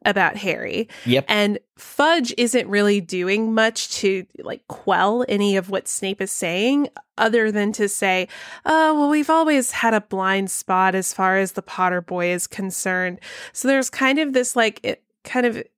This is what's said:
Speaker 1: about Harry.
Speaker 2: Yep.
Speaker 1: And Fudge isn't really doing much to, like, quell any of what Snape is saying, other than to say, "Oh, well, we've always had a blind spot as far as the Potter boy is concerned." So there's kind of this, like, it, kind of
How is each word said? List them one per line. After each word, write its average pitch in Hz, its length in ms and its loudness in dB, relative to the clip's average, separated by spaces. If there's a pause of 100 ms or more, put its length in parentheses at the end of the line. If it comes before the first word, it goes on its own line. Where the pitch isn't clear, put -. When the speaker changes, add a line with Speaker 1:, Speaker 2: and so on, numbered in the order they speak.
Speaker 1:
about 196 340 2
Harry. 202 520 -4 (160)
Speaker 2:
Yep. 135 240 2
Speaker 1:
And 208 300 2 (180)
Fudge 302 600 0
isn't 240 300 0
really 208 320 2
doing 190 540 -2
much 220 360 0 (100)
to, 190 260 0 (140)
like, - 280 -12
quell 202 600 0
any 202 260 2
of 190 140 -2
what - 180 -4
Snape 196 340 -6
is 190 100 -4
saying, 220 580 0 (280)
other 220 360 2
than 208 200 0
to 208 140 -2
say, 185 400 -2 (380)
"Oh, 311 340 4
well, 285 100 2
we've 302 200 2
always 311 420 2
had 226 220 0
a 208 80 2
blind 190 500 -2
spot 185 440 0
as 190 180 -2
far 190 240 2
as 190 160 0
the 196 80 -6
Potter 180 400 -2
boy 175 320 -2
is 175 140 -4
concerned." 185 720 -4 (340)
So - 160 -4
there's 269 200 2
kind 269 300 2
of 285 140 -2
this, 254 220 0
like, 220 280 0
it, - 200 -6 (200)
kind 247 220 0
of 226 180 -2 (140)